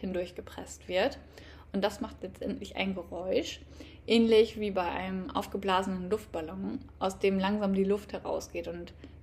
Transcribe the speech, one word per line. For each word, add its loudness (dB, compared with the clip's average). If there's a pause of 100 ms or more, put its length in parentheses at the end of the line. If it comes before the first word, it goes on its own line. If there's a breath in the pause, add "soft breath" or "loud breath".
hindurchgepresst -6
wird. 2 (540 loud breath)
Und 0
das -2
macht -10
letztendlich -8
ein 0
Geräusch, -2 (460 loud breath)
ähnlich 8
wie 0
bei 0
einem -4
aufgeblasenen 0
Luftballon, -4 (180)
aus 0
dem 4
langsam 2
die 4
Luft 0
herausgeht. -4
Und -8 (280 loud breath)